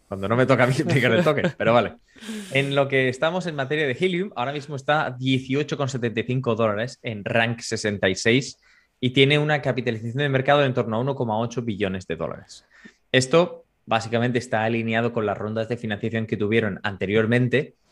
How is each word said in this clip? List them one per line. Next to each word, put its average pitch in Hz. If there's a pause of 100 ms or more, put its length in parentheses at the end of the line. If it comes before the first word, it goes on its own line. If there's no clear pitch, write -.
cuando 98
no 113
me 127
toca 127
a -
mí 131
explicar 131
el 113
token, 156
pero 107
vale. 113 (540)
En 139
lo 139
que 131
estamos 165
en 170
materia 147
de 127
Helium, 185
ahora 127
mismo 147
está 147
a 127
dieciocho 131
con 143
setenta 117
y -
cinco 127
dólares 110
en 107
rank 113
sesenta 104
y 95
seis - (400)
y 127
tiene 139
una 147
capitalización 120
de 143
mercado 135
de 139
en 123
torno 113
a -
uno 135
coma 113
ocho 117
billones 95
de 82
dólares. - (460)
Esto 160 (200)
básicamente 113
está 110
alineado 117
con 107
las 101
rondas 110
de 120
financiación 110
que 110
tuvieron 107
anteriormente 110 (160)